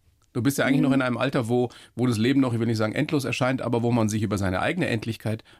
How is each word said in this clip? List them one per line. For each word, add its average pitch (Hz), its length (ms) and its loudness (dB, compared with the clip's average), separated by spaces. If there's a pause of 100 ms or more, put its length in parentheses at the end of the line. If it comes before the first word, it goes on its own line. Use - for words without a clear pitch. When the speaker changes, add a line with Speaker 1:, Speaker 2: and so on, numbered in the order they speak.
(340)
Speaker 1:
Du 127 80 -2
bist 135 160 0
ja 127 80 0
eigentlich 135 140 2
Speaker 2:
Mhm. 135 80 2
Speaker 1:
noch 131 40 2
in 135 80 4
einem 123 160 0
Alter, 127 320 0
wo, 123 220 0 (240)
wo 120 120 0
das 120 120 0
Leben 131 220 4
noch, 127 120 2
ich 117 80 -2
will 117 60 0
nicht 117 100 0
sagen 107 160 -2
endlos 143 320 -2
erscheint, 127 380 -2
aber 120 200 0
wo 120 100 0
man 113 180 2
sich 107 120 -2
über 104 140 0
seine 92 240 0
eigene 156 280 -2
Endlichkeit 110 560 -4 (160)